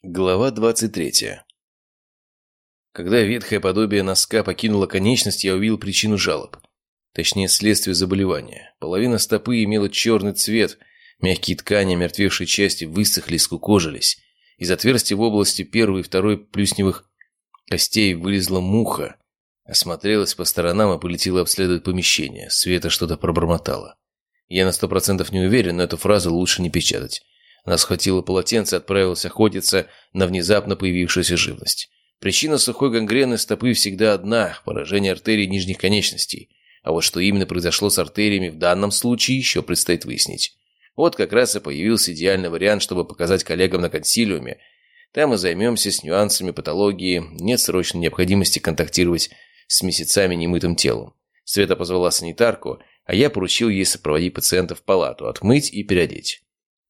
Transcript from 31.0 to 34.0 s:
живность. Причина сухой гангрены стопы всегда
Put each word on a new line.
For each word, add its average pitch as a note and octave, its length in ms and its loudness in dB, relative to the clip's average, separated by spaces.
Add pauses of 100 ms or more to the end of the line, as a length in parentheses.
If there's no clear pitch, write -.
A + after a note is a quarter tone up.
живность. - 540 -4 (280)
Причина D3 380 0
сухой C3 340 0
гангрены A#2 460 2
стопы A2+ 380 0
всегда G#2 400 2